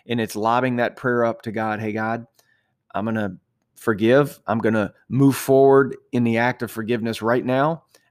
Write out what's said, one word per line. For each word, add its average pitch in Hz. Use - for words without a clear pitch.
and 117
it's 110
lobbing 120
that 120
prayer 120
up 113
to 113
God. 107
"Hey, 110
God, 113
I'm 98
gonna 107
forgive. 120
I'm 110
gonna 107
move 131
forward 135
in 120
the 113
act 123
of 110
forgiveness 113
right 117
now. 139